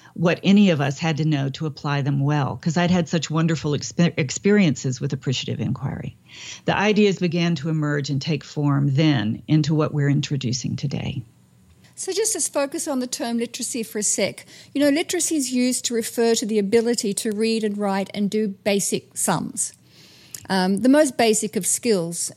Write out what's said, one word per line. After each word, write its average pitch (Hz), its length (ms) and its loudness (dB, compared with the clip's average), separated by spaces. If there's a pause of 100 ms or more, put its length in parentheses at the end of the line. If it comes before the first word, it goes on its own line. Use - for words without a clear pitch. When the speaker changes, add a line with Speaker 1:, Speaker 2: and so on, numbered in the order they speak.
(160)
Speaker 1:
what 170 280 0
any 196 280 6
of 147 100 2
us 143 180 -2
had 160 180 -2
to 156 80 -2
know 139 240 0
to 156 160 -8
apply 143 360 -4
them 139 180 0
well, 143 380 0
'cause 165 200 -2
I'd 175 140 4
had 180 160 2
such 165 220 -2
wonderful 160 420 0
expe-, - 460 0
experiences 156 800 2
with 143 140 -4
appreciative 123 480 -4
inquiry. - 560 -6 (480)
The - 100 0
ideas 202 440 4
began 170 360 0
to 143 140 -4
emerge 147 400 -2
and 139 120 -2
take 151 220 -2
form 143 520 0
then 127 520 2
into 156 260 4
what 151 200 2
we're 143 160 2
introducing 143 680 -2
today. - 480 -6 (720)
Speaker 2:
So - 160 -8
just 415 240 0
let's 311 120 -2
focus 285 400 -4
on 269 120 -2
the 254 80 -4
term 233 300 -4
literacy 233 460 -6
for - 160 -6
a 208 40 -4
sec. - 420 -2 (280)
You 277 80 0
know, 285 80 6
literacy 330 460 0
is 254 160 -2
used 247 340 0
to 240 80 -2
refer 233 420 2
to 226 100 -2
the 214 140 0
ability 226 540 2
to 220 180 -2
read 220 320 0
and 208 140 -2
write 196 360 -2
and 202 160 0
do 214 180 0
basic - 680 -2
sums, - 580 -2 (760)
um, 190 320 2
the 254 80 4
most 285 280 6
basic 220 380 2
of 180 100 -2
skills 170 720 -2